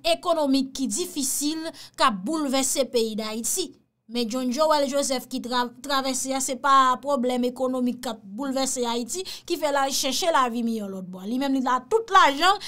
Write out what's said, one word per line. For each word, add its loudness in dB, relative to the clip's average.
ekonomik 2
ki -2
difisil -4
k 6
ap 0
boulvèse 0
peyi -2
d -6
ayiti, -4
men -4
jonn -2
jowèl 4
jozèf -2
ki -6
tra- 0
travèse -2
a -2
se -4
pa 6
pwoblèm 0
ekonomik -2
k -6
ap -14
boulvèse -4
ayiti -4
ki -2
fè 0
la. 2
Li -2
chèche 0
lavi 2
miyò -2
lòtbò -12
a. -12
Li -2
menm 2
li 0
di 2
a 2
tout: 0
lajan 6
l, -4